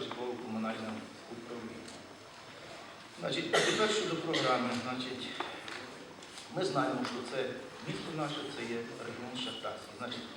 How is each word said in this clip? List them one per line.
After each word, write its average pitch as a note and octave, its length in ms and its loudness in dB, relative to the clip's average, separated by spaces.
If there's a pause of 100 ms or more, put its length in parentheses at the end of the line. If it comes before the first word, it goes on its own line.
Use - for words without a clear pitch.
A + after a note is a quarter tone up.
житлово-комунальне A2+ 840 0 (440)
управління. A#2 560 -6 (1300)
Значить, - 360 2
а - 100 12
тепер G#3+ 220 6 (100)
щодо E3 160 4 (100)
програми. C3 460 6 (140)
Значить, B2+ 400 -2 (1300)
ми F#3 80 4
знаємо, C3 360 4 (120)
що A#2+ 60 -2 (120)
це C3+ 80 0 (500)
місто - 200 -2 (140)
наше, D3 180 0 (140)
це - 60 -4 (140)
є A#2 40 2 (280)
регіон A#2+ 280 -4 (100)
шахтарський. A2+ 540 -4
Значить, A#2 280 -2 (100)